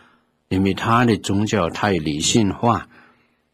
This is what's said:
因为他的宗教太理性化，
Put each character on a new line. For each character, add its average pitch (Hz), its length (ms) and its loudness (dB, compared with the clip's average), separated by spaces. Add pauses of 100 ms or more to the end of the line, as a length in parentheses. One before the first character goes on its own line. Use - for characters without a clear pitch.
(480)
因 95 160 0
为 95 100 0
他 117 300 2
的 113 140 2
宗 101 280 -2
教 95 240 0
太 104 220 -2
理 76 260 -2
性 98 340 2
化， 113 360 -2 (640)